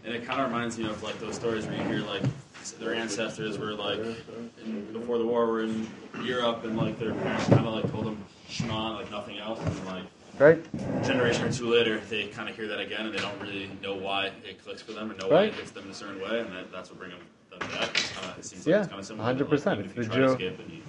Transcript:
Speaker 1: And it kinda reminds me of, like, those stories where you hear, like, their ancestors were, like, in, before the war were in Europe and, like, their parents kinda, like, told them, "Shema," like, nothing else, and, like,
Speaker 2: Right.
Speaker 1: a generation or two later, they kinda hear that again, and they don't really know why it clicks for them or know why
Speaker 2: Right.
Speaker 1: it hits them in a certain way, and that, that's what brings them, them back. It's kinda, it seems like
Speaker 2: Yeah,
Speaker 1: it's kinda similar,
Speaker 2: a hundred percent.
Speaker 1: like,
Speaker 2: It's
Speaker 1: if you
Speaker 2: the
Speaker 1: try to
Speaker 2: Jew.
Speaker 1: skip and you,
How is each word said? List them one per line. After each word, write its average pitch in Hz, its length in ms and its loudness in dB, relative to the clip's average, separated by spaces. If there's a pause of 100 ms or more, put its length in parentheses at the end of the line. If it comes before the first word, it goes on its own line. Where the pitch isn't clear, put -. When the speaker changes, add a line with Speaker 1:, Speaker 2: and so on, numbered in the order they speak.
Speaker 1:
And 117 100 -4
it 117 120 -6
kinda 135 160 0
reminds 117 340 -2
me 110 80 0
of, 107 180 -4
like, 104 160 -6
those 107 160 -6
stories 110 300 0
where - 100 -4
you 107 80 -2
hear, 110 240 0
like, 98 160 -2 (560)
their 110 140 -2
ancestors 110 640 -2
were, 107 160 -4
like, 104 260 -2 (640)
in, 110 300 -6
before 117 240 0
the 113 80 2
war 117 220 4
were 113 160 2
in 110 240 -2 (360)
Europe 117 400 0
and, 110 140 -2
like, 110 220 0
their 110 140 -2
parents 107 340 0
kinda, 110 220 8
like, 107 220 0
told 107 140 -2
them, 104 180 -6 (240)
"Shema," 110 460 -4
like, 98 180 -8
nothing 104 280 -8
else, 110 200 -6
and, - 260 -2
like, 92 180 -6 (360)
Speaker 2:
Right. 160 240 10 (100)
Speaker 1:
a - 320 0
generation 123 400 4
or 113 60 2
two 117 180 -2
later, 110 300 6 (100)
they 104 180 -2
kinda 107 240 -6
hear 107 160 -6
that 101 120 -4
again, 104 260 -4
and 107 80 -4
they 98 80 -2
don't 101 200 -4
really 98 280 -6 (120)
know 98 140 -4
why 98 360 -2 (160)
it 92 160 -14
clicks 98 180 -12
for 110 120 -10
them 110 180 -6
or 98 40 -10
know 95 120 -6
why 131 80 8
Speaker 2:
Right. 208 140 8
Speaker 1:
it - 60 -6
hits - 160 -8
them 98 140 -12
in 98 60 -12
a - 20 -12
certain 98 280 -8
way, 110 180 0
and 107 120 -4
that, 92 200 -10
that's 92 180 -10
what 95 100 -16
brings 92 140 -12
them, - 460 -16
them 90 100 -6 (100)
back. 113 120 -2
It's - 200 0
kinda, 92 280 -8
it 87 60 -10
seems 92 200 -10
like 151 60 6
Speaker 2:
Yeah, 202 80 8
Speaker 1:
it's 190 80 0
kinda 98 160 -8
similar, 107 200 -6
Speaker 2:
a - 20 2
hundred 131 240 4
percent. 147 320 4
Speaker 1:
like, 95 80 -6
Speaker 2:
It's - 20 -12
Speaker 1:
if - 60 -12
you 120 60 2
Speaker 2:
the 110 60 -2
Speaker 1:
try 117 100 4
to 131 80 8
Speaker 2:
Jew. 131 80 8
Speaker 1:
skip 92 240 -2
and - 120 -14
you, 80 180 -12